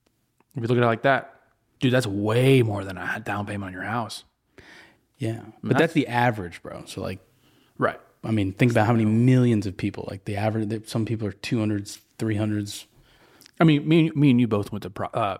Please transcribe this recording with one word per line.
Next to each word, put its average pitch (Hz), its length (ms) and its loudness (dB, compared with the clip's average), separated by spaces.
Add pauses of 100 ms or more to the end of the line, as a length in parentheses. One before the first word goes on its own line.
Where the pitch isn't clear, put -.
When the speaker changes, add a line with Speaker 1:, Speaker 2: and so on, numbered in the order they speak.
(560)
Speaker 1:
If 120 80 -8
you 117 40 -4
look 123 100 2
at 123 60 4
it 120 40 4
like 113 160 0
that, 135 300 0 (460)
dude, 127 140 2
that's 123 140 2
way 117 560 4
more 101 200 -2
than 95 140 -10
a 90 260 -6
down 101 220 -6
payment 101 220 -8
on 92 60 -12
your 92 100 -10
house. 107 400 -6 (920)
Speaker 2:
Yeah, 117 140 -4
Speaker 1:
And 110 300 -12
Speaker 2:
but 110 80 -6
that's 127 100 2
Speaker 1:
that's 160 140 2
Speaker 2:
the 139 140 0
average, 113 560 -2
bro. - 220 -14
So, - 160 -12
like, 92 180 -8 (580)
Speaker 1:
Right. - 220 -2 (240)
Speaker 2:
I 117 80 -4
mean, 101 200 0
think 123 200 2
about 113 140 4
how 113 60 2
many 113 140 2
millions 117 600 4
of 90 120 -8
people, - 340 -6
like, 98 140 -12
the 104 100 -6
average, 107 320 -2
they, 107 180 -6
some 113 200 -2
people 110 220 -6
are 98 40 -4
two - 280 -4
hundreds, 107 420 -4 (160)
three 110 180 -2
hundreds. 104 500 -4 (760)
Speaker 1:
I - 20 6
mean, 151 240 4
me, 160 260 4
me 139 180 6
and 123 100 6
you 123 60 4
both 104 260 -2
went 101 100 -8
to - 60 -10
pri-, 98 240 -8
uh, 101 260 -2